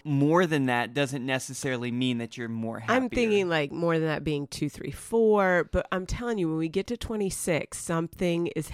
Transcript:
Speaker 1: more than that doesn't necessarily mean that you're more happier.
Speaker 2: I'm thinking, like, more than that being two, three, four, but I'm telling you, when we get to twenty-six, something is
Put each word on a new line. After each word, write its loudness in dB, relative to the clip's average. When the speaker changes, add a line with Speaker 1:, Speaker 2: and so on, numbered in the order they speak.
Speaker 1:
more 4
than 2
that 0
doesn't -2
necessarily -4
mean 0
that -8
you're -8
more -6
happier. -2
Speaker 2:
I'm 2
thinking, 2
like, 0
more 2
than 0
that -2
being -2
two, -4
three, -8
four, 4
but 0
I'm -2
telling -4
you, 0
when 0
we 0
get -2
to -4
twenty-six, -2
something 0
is -4